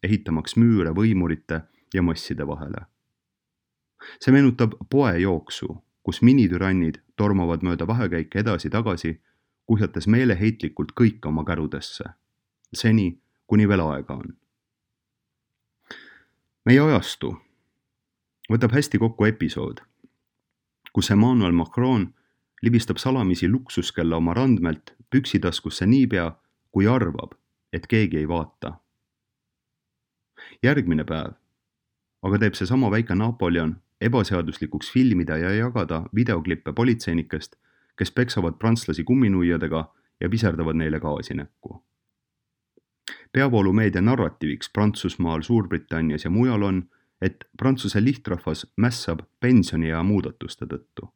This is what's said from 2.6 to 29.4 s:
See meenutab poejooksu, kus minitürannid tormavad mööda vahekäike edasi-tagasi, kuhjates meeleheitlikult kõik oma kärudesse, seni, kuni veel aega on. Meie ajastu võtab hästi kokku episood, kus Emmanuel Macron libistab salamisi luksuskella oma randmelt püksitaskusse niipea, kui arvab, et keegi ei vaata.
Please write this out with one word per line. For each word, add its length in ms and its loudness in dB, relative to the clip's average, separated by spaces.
See 120 2
meenutab 460 6
poejooksu, 840 0
kus 180 -4
minitürannid 800 2
tormavad 480 0
mööda 200 -2
vahekäike 520 -2
edasi-tagasi, 800 -4
kuhjates 400 0
meeleheitlikult 880 0
kõik 300 2
oma 180 -2
kärudesse, 600 -6
seni, 460 2
kuni 220 4
veel 160 2
aega 320 -6
on. 160 -14
Meie 140 8
ajastu 540 0
võtab 240 2
hästi 280 0
kokku 260 2
episood, 540 -4
kus 180 0
Emmanuel 400 4
Macron 560 0
libistab 340 2
salamisi 520 0
luksuskella 680 -2
oma 160 0
randmelt 640 0
püksitaskusse 800 -2
niipea, 420 2
kui 160 4
arvab, 460 0
et 140 -8
keegi 340 0
ei 60 -2
vaata. 480 -6